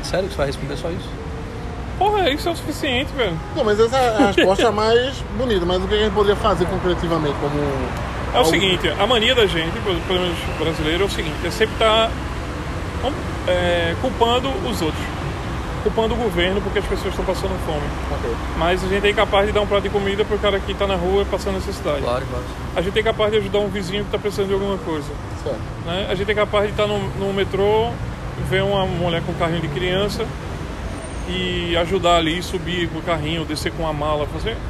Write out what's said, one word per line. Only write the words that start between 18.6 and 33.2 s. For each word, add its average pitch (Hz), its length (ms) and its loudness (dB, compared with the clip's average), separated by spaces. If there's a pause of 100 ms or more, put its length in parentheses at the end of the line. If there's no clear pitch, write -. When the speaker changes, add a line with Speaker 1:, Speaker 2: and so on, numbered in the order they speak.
Speaker 2:
a 190 40 -2
gente 196 180 0
é 202 40 6
incapaz 202 380 4
de 214 40 0
dar 202 100 2
um 202 60 0
prato 202 160 2
de 196 60 -2
comida 202 340 0
pro 208 160 0
cara 202 180 2
que 190 160 -4
tá 196 140 0
na 196 80 2
rua 185 340 2
passando 196 260 -2
necessidade. 175 460 -2
Speaker 1:
Claro, 127 280 0
claro. 123 140 -4 (300)
Speaker 2:
A - 80 0
gente 190 160 0
é 220 40 2
incapaz 214 320 2
de 220 60 4
ajudar 196 200 0
um 208 80 0
vizinho 202 380 -4
que - 60 -8
tá 208 60 -2
precisando 196 300 -2
de 196 60 0
alguma 196 240 0
coisa. 156 300 -4 (360)
Speaker 3:
Certo. 123 160 -4 (260)
Speaker 2:
Né? 185 240 -4
A 208 60 0
gente 196 160 0
é - 20 4
capaz 208 340 2
de 202 100 -2
tá 208 100 2
no, 208 120 0 (200)
no 196 140 0
metrô, 202 560 2 (600)
ver 190 140 2
uma 196 220 2
mulher 170 380 0
com 180 100 -4
um - 20 -4
carrinho 170 260 0
de 165 60 -2
criança 185 580 0 (1000)
e 180 480 -2
ajudar 170 400 4
ali, 170 260 2
subir 170 460 -2
com 160 120 -4
o - 20 -8
carrinho, 160 420 -2